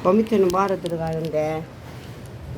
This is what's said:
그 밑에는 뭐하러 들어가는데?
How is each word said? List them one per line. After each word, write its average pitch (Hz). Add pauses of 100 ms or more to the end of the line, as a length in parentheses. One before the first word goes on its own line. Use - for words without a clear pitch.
그 175
밑에는 208
뭐하러 190
들어가는데? 160 (960)